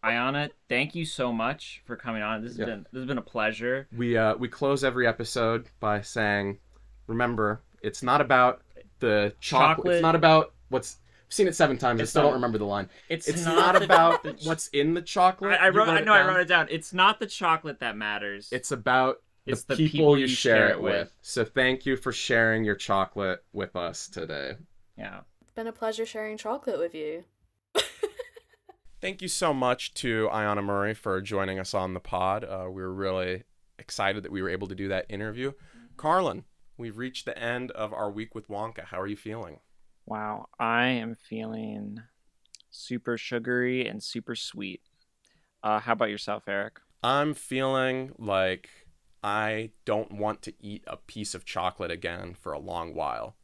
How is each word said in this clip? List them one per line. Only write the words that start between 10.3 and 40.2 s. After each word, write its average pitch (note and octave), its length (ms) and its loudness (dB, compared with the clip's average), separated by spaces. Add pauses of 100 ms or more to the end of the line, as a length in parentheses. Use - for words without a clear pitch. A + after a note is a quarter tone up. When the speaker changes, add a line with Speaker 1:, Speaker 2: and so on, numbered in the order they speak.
Speaker 2:
what's, - 280 -4 (300)
I've - 60 -12
seen G3 140 4
it E3 80 0
seven C#3 220 4
times, A#2+ 220 2
I A2+ 40 2
Speaker 1:
It's A2 60 -2
Speaker 2:
still D3+ 140 4
Speaker 1:
not, D3 60 8
Speaker 2:
don't C3 60 2
remember B2 220 0
the G#2 80 0
line. G2+ 240 -2 (200)
Speaker 1:
it's D#3+ 180 -4
Speaker 2:
It's E3 180 -2
Speaker 1:
not E3+ 280 6
Speaker 2:
not - 60 8
Speaker 1:
the, G3+ 60 2
Speaker 2:
about E3+ 380 6
Speaker 1:
the D#3 100 -8
ch-, - 140 -12
Speaker 2:
what's D#3+ 220 -2
in D3 260 2
the F3 80 -4
chocolate. F#3 480 2
Speaker 1:
I, F3+ 140 4
I - 20 10
Speaker 2:
You F#3+ 100 6
Speaker 1:
wrote, A3 100 6
Speaker 2:
wrote E3 100 4
Speaker 1:
I - 20 6
Speaker 2:
it - 60 0
Speaker 1:
know, A3 80 8
I G3+ 40 10
Speaker 2:
down? F#3 120 8
Speaker 1:
wrote F#3 120 4
it E3 60 2
down. E3 240 4
It's D#3+ 220 -6
not G3 260 6
the G#3+ 80 -6
chocolate D#3+ 540 -2
that A2+ 140 -4
matters. G#2 560 -6
Speaker 2:
It's B2 200 -4
about B2+ 500 2 (240)
Speaker 1:
It's B2+ 180 -4
Speaker 2:
the C3+ 120 -2
Speaker 1:
the D#3 120 4
Speaker 2:
people D3+ 120 2
Speaker 1:
people D3 180 10
Speaker 2:
you C3+ 60 2
Speaker 1:
you C3 40 0
Speaker 2:
share B2 300 4
Speaker 1:
share G#2+ 120 6
Speaker 2:
it - 40 4
Speaker 1:
it - 80 -4
with. - 180 0
Speaker 2:
with. - 220 -6
So - 240 -2
thank B2+ 400 0
you C3 120 2
for B2+ 140 -4
sharing A2+ 540 2
your G#2 100 2
chocolate G2 680 -2 (100)
with F#2+ 240 -6
us F2 320 -8
today. D#2 460 -8 (420)
Speaker 1:
Yeah. G2 240 -12 (200)
Speaker 3:
It's - 100 -20
been A3+ 160 -10
a A3+ 60 -10
pleasure A3 320 -4
sharing G#3+ 320 -8
chocolate A3 420 -4
with E3+ 160 -4
you. D#3 280 -8 (520)
<laughs> G#4+ 60 2 (1200)
Speaker 2:
Thank F#3+ 200 -8
you F#3 60 -8
so E3 260 0
much B2+ 420 -2
to A2 360 0
Ayana G#2 320 0
Murray G2+ 300 0
for F#2+ 260 -2
joining G2 400 -2
us F#2 140 -8
on F#2 200 -2
the F2+ 60 -6
pod. F#2+ 460 -2
Uh, F#2 240 -8
we're F#2 180 -8
really F#2 560 -4 (340)
excited G2 460 -2
that - 80 -10
we G2 100 -6
were F#2+ 80 -4
able F#2+ 200 -4
to F#2+ 60 -8
do G2 120 -6
that F#2+ 220 -2
interview. A2 420 -8
Speaker 1:
Mm-hmm. - 340 -20 (120)
Speaker 2:
Carlin, D#3+ 460 0 (340)
we've A2+ 200 -12
reached B2+ 280 -10
the - 120 -8
end A#2+ 340 -6
of G#2+ 200 -6
our G#2 180 -4
week G#2+ 240 -8
with A2 140 -14
Wonka. G#2 380 -8
How F#2 160 -8
are F#2+ 60 -4
you G#2 100 -6
feeling? G#2+ 420 -12 (460)
Speaker 1:
Wow, G#2+ 420 -8 (100)